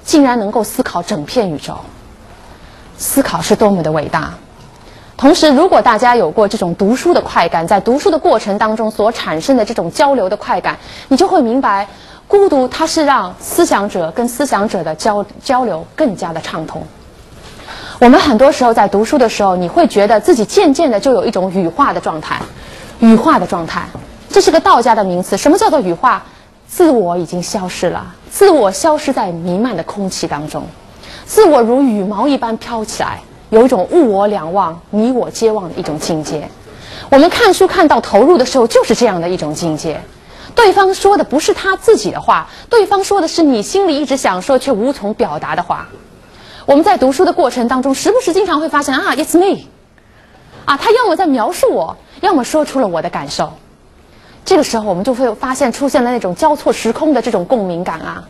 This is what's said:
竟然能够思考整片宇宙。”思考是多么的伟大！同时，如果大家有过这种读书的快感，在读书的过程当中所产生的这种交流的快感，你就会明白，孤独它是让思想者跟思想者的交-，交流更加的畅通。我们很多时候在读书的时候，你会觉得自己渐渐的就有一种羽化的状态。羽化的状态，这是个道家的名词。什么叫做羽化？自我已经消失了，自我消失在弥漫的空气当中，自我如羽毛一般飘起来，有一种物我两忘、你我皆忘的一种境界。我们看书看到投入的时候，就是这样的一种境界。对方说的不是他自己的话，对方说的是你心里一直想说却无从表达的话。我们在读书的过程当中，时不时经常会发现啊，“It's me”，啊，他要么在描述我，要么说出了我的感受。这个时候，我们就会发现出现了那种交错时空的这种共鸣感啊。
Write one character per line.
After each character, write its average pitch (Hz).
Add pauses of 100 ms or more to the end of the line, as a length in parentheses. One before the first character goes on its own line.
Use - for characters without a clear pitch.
竟 294
然 247
能 208
够 226
思 -
考 175
整 156
片 202
宇 147
宙。” - (1200)
思 -
考 170
是 208
多 208
么 185
的 156
伟 156
大！ 156 (840)
同 277
时， 320
如 294
果 359
大 -
家 240
有 185
过 214
这 202
种 175
读 202
书 349
的 339
快 185
感， 165
在 202
读 226
书 359
的 302
过 294
程 208
当 220
中 220
所 220
产 165
生 269
的 233
这 226
种 170
交 285
流 202
的 208
快 202
感， 160 (300)
你 269
就 339
会 370
明 240
白， 202 (400)
孤 403
独 262
它 320
是 320
让 226
思 -
想 220
者 170
跟 240
思 262
想 214
者 190
的 160
交-， 208 (160)
交 254
流 170 (100)
更 285
加 170
的 160
畅 160
通。 160 (1120)
我 240
们 294
很 294
多 269
时 277
候 233
在 214
读 208
书 294
的 240
时 -
候， 190
你 180
会 320
觉 202
得 214
自 359
己 220
渐 339
渐 302
的 220
就 277
有 190
一 233
种 190
羽 185
化 285
的 180
状 160
态。 - (580)
羽 226
化 247
的 185
状 170
态， 170 (420)
这 403
是 370
个 330
道 330
家 233
的 214
名 185
词。 196
什 285
么 311
叫 440
做 302
羽 185
化？ 208 (460)
自 330
我 180
已 175
经 180
消 180
失 175
了， 170 (240)
自 -
我 262
消 302
失 285
在 214
弥 175
漫 226
的 160
空 196
气 -
当 151
中， 151 (640)
自 427
我 294
如 240
羽 214
毛 208
一 285
般 226
飘 226
起 -
来， - (280)
有 220
一 262
种 208
物 302
我 196
两 175
忘、 175 (120)
你 220
我 208
皆 220
忘 202
的 -
一 185
种 156
境 156
界。 147 (640)
我 277
们 311
看 381
书 392
看 339
到 262
投 208
入 339
的 247
时 269
候， 240
就 480
是 233
这 233
样 185
的 170
一 185
种 151
境 156
界。 151 (520)
对 415
方 381
说 392
的 359
不 269
是 381
他 381
自 440
己 170
的 -
话， 165 (240)
对 440
方 392
说 403
的 320
是 330
你 269
心 381
里 302
一 294
直 269
想 185
说 262
却 269
无 233
从 208
表 160
达 156
的 170
话。 151 (760)
我 277
们 294
在 381
读 254
书 277
的 359
过 320
程 240
当 262
中， 269
时 294
不 480
时 359
经 381
常 349
会 320
发 294
现 285
啊， 330
“It's 302
me”， 349 (1000)
啊， 285
他 -
要 480
么 330
在 370
描 262
述 440
我， 180 (260)
要 392
么 262
说 302
出 -
了 233
我 170
的 160
感 160
受。 160 (880)
这 -
个 294
时 -
候， 214
我 180
们 180
就 262
会 240
发 254
现 254
出 277
现 254
了 240
那 240
种 180
交 302
错 285
时 226
空 302
的 240
这 240
种 190
共 214
鸣 175
感 175
啊。 175